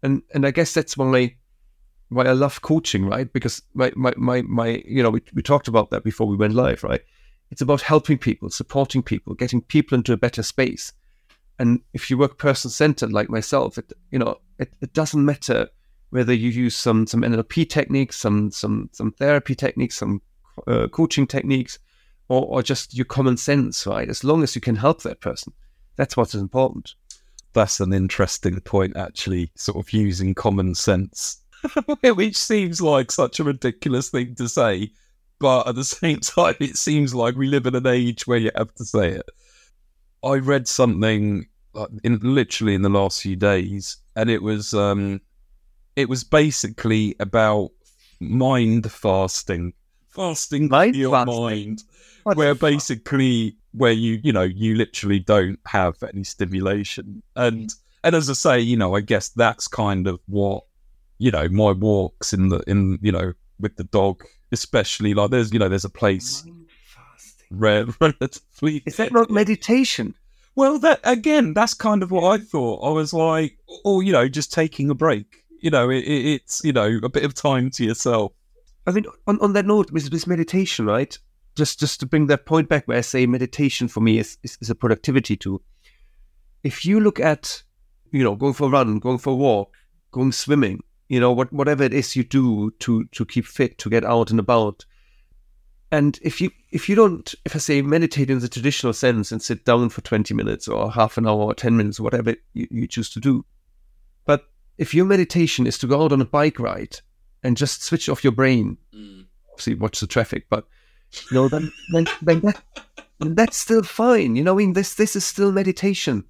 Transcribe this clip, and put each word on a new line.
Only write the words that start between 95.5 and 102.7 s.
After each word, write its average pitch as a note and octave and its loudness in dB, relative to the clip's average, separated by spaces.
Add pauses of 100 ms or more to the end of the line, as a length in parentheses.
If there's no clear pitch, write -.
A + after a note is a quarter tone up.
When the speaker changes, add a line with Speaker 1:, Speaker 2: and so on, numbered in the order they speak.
Speaker 1:
And D3 2
if - -4
you, F#3 -2 (200)
if - -4
you G3+ 4
don't, G3 4 (120)
if - -8
I D3+ -2
say C#3+ 2
meditate D3 2
in C3+ 2
the A#2+ -4
traditional B2 -2
sense A2+ 0
and A2+ -6
sit - -6
down A#2+ 4
for - -10
twenty A2 -2
minutes G#2+ -4
or G#2+ -2
half A2 2
an A2+ 0
hour G#2+ 2
or G#2+ -2
ten A#2 0
minutes, G#2 0
whatever A#2 -2 (180)
you, A2+ -6
you A#2 -6